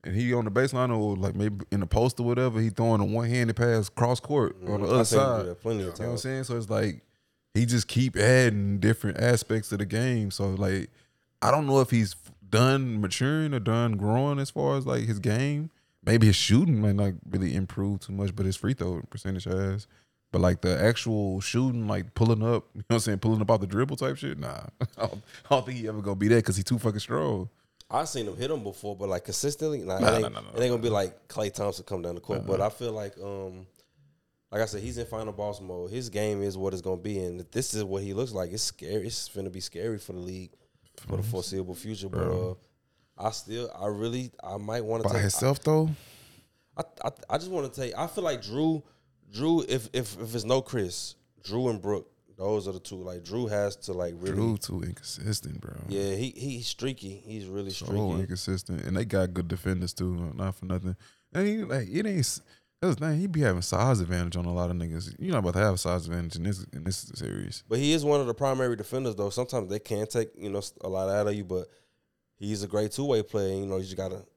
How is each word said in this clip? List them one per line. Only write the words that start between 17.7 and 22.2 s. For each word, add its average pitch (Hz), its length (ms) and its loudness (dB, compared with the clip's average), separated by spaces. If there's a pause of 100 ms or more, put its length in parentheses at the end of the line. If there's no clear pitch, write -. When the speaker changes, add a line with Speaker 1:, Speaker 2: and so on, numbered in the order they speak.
Speaker 1:
too - 120 -10
much, 98 240 -2
but 98 100 0
his 95 100 0
free 117 180 0
throw 87 360 -2
percentage 95 340 -6
has. 95 440 -2 (420)
But, 95 100 2
like, 90 200 6
the 90 200 2
actual 104 600 2
shooting, 120 480 0
like, 98 260 -4
pulling 113 280 4